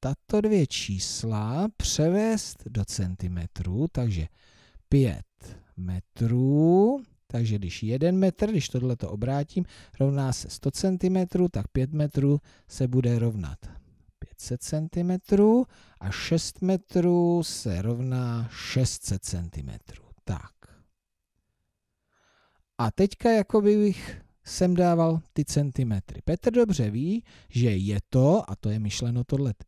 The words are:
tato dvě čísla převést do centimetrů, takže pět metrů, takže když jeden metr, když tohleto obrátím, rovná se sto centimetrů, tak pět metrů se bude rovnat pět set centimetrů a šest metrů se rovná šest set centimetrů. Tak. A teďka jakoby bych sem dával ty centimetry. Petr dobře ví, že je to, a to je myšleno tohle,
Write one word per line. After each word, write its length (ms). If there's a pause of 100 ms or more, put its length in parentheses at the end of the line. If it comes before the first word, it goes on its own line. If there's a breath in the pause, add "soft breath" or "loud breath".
tato 400
dvě 260
čísla 1080
převést 920
do 180
centimetrů, 1080
takže 360 (600 soft breath)
pět 680 (200)
metrů, 1300 (240)
takže 320
když 240
jeden 360
metr, 320
když 180
tohleto 420
obrátím, 540 (360 loud breath)
rovná 320
se 180
sto 200
centimetrů, 760
tak 200
pět 240
metrů 480 (280 soft breath)
se 200
bude 300
rovnat 400 (600)
pět 220
set 220
centimetrů 1040 (340 soft breath)
a 100
šest 520
metrů 840
se 380
rovná 680
šest 520
set 200
centimetrů. 800 (200)
Tak. 280 (2250)
A 120
teďka 400
jakoby 460
bych 460 (220)
sem 300
dával 460 (120)
ty 120
centimetry. 800
Petr 280
dobře 380
ví, 340 (240 soft breath)
že 220
je 280 (100)
to, 420
a 60
to 140
je 80
myšleno 460
tohle, 300 (140)